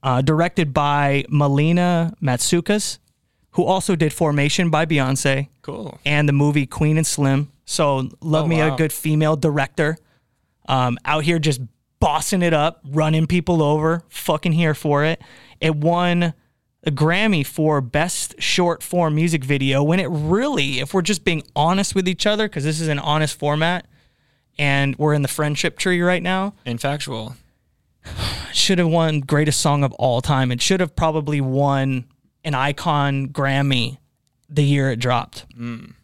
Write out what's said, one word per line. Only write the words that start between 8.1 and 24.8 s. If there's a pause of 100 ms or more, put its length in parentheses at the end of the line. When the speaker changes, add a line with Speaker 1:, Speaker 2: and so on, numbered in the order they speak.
Speaker 1:
love
Speaker 2:
Oh,
Speaker 1:
me
a
Speaker 2:
wow.
Speaker 1:
good
female
director. (680)
Um,
out
here
just (380)
bossing
it
up,
running
people
over,
fucking
here
for
it. (380)
It
won (500)
a
Grammy
for
Best
Short
Form
Music
Video
when
it
really,
if
we're
just
being (120)
honest
with
each
other,
'cause
this
is
an
honest
format (720)
and